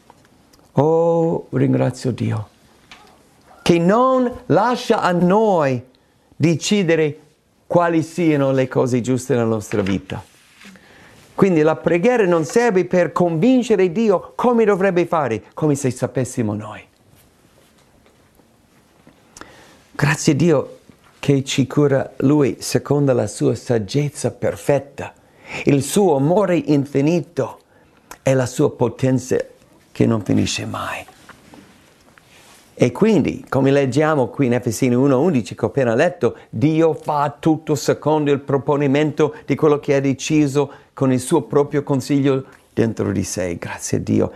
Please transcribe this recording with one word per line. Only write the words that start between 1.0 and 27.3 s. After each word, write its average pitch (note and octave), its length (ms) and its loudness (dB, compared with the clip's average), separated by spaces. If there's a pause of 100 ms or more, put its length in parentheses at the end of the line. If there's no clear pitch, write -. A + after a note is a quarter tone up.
ringrazio C3 640 -2
Dio, A2 380 -4 (1120)
che E3+ 160 2
non B3 520 0 (140)
lascia A3+ 560 0
a E3+ 100 0
noi F3 720 0 (520)
decidere D#3+ 800 0 (480)
quali E3+ 380 2
siano D3+ 480 0
le C3 160 0
cose B2+ 340 0
giuste B2+ 320 -2
nella A#2+ 120 2
nostra A2 360 -2
vita. F#2+ 420 -4 (1120)
Quindi F3 300 4
la D#3 120 4
preghiera F3+ 500 2
non E3+ 200 2
serve G#3 400 2
per F3 260 0
convincere F#3 800 2
Dio G3 440 0
come A#3 300 2
dovrebbe F#3 420 2
fare, B2 380 -2 (100)
come D3+ 180 0
se C#3 160 -2
sapessimo A#2+ 640 -4
noi. G#2+ 260 -10 (3250)
Grazie D3+ 400 0
a - 20 2
Dio C#3+ 440 0 (380)
che C#3 260 0
ci C#3 220 -2
cura C#3 520 0
Lui C#3 420 2
secondo C#3 540 0
la A#2 120 0
sua B2+ 300 -2
saggezza B2 720 -4
perfetta, - 840 -4 (520)
il C#3 160 4
suo F#3 340 2
amore F3 400 0
infinito C#3+ 1040 -2 (640)